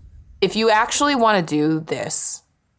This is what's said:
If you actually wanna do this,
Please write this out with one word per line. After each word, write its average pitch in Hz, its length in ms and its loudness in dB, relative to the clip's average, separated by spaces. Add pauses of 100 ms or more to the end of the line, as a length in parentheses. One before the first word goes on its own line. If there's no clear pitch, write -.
(400)
If 196 160 0
you 220 140 2
actually 247 440 2
wanna 220 280 2
do 156 380 0
this, - 600 -6 (360)